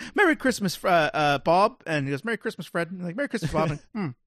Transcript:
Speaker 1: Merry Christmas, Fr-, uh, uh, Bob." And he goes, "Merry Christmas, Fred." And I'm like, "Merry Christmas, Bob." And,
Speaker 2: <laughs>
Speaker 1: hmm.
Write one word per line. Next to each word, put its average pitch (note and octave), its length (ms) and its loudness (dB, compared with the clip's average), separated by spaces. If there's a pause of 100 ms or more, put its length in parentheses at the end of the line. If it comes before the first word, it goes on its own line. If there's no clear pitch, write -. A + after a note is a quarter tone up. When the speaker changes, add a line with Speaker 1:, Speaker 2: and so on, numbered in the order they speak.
(140)
Speaker 1:
Merry F4+ 220 4
Christmas, G#3+ 400 -2
Fr-, - 120 -4
uh, E3 240 4
uh, D3 260 2
Bob." F#3 480 2
And D3 200 -2
he C#3 60 -4
goes, C3+ 120 -4
"Merry A3+ 140 -4
Christmas, - 280 -8
Fred." E3+ 240 -4
And F#3 100 -12
I'm F3+ 60 -8
like, E3+ 100 -8
"Merry C#4 120 -4
Christmas, D#3+ 240 -4
Bob." D#3+ 200 0
And, D3+ 140 -8
Speaker 2:
<laughs> - 80 -18
Speaker 1:
hmm. G3 140 -4 (180)